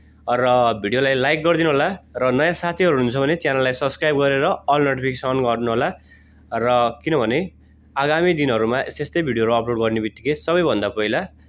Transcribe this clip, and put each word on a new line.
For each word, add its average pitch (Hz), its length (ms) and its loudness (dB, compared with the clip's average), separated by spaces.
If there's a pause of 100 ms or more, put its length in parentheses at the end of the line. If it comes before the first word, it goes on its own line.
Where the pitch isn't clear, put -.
(300)
र 123 420 4 (100)
भिडियोलाई 131 320 0
लाइक 147 300 0
गरिदिनु 165 260 2
होला 151 280 0 (180)
र 127 160 0
नयाँ 151 200 2
साथीहरू 170 440 0
हुनुहुन्छ 123 200 0
भने 139 200 0
च्यानललाई 135 360 0
सब्स्क्राइब 139 480 -2
गरेर 139 240 2
अल 147 380 0
नोटिफिकेसन 131 460 -2
on 131 180 0
गर्नुहोला। 117 420 0 (680)
र 120 500 0
किनभने 151 460 0 (460)
आगामी 156 380 2
दिनहरूमा 123 460 0
यस्तै 139 240 -8
यस्तै 170 180 -2
भिडियोहरू 117 320 0
अपलोड 117 260 -2
गर्ने 113 200 0
बित्तिकै 110 340 -4
सबैभन्दा 147 540 0
पहिला 107 320 -2 (280)